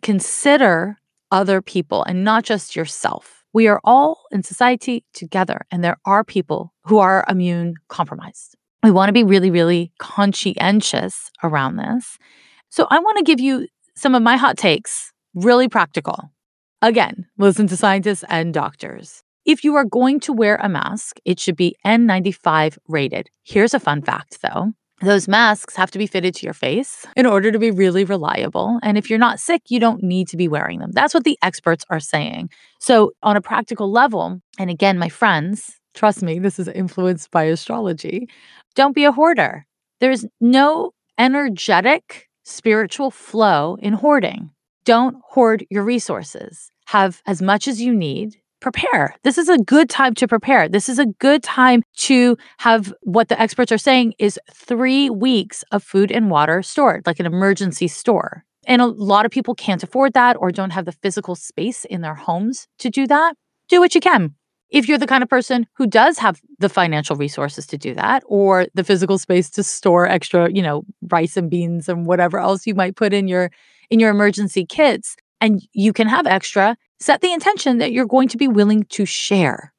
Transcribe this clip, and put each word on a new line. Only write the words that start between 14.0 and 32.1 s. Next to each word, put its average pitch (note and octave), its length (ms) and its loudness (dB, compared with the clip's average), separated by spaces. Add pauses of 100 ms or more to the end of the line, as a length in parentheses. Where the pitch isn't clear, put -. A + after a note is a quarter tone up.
of A#3+ 80 2
my A#3 140 4
hot B3 220 0
takes, - 540 -2 (220)
really A#3+ 340 2
practical. D#3+ 640 -6 (520)
Again, A3 440 0 (120)
listen G3+ 300 4
to F3+ 80 -4
scientists G3 520 -2
and E3 240 -4
doctors. - 680 -10 (240)
If - 180 0
you D4 120 2
are C#4 80 2
going B3+ 360 0
to - 120 -8
wear G#3+ 240 2
a G3+ 120 -4
mask, - 560 -6
it F3+ 160 -2
should F3 160 -4
be F3 260 -2
N A#3 220 2
ninety-five F3 760 0 (100)
rated. C#3 420 -4 (120)
Here's G#3+ 300 0
a C4+ 80 0
fun D3 220 -2
fact, - 400 -8
though. - 320 -4 (280)
Those G3 260 2
masks G#3+ 480 0
have F#3 140 -2
to - 80 -12
be G#3 80 -4
fitted F#3 300 -4
to - 100 -14
your D#3+ 80 -10
face - 500 -6 (120)
in B3+ 100 4
order G#3 260 4
to A3 60 0
be A3+ 120 2
really F#3+ 340 2
reliable. G3 800 -4
And G#3 140 0
if G#3 140 -4
you're A3 80 0
not A#3 200 2
sick, E4+ 300 -2
you A#3+ 100 -2
don't A3+ 240 0
need F3+ 260 -2
to E3 100 -12
be F3 100 0
wearing C#3+ 300 -4
them. - 140 -10
That's C#4+ 200 0
what D4 120 0
the D4 180 0
experts E3+ 480 -2
are D#3+ 100 -4
saying. D#3 480 -8 (320)